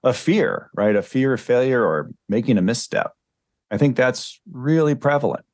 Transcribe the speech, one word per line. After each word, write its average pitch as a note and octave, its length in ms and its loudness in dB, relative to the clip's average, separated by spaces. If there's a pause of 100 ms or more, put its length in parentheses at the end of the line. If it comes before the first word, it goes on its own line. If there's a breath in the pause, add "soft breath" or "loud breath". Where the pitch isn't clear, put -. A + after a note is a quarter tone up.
a B2+ 80 4
fear, D#3+ 600 0
right? G#2 200 2
A G2+ 80 2
fear C3+ 300 0
of A#2+ 80 -2
failure B2 440 0
or D#2 260 -2 (180)
making A#2 280 0
a F#2+ 60 2
misstep. - 500 -2 (580)
I G#2 60 -6
think C3 200 2
that's - 440 -2 (100)
really D3+ 440 0
prevalent. C#3+ 600 -2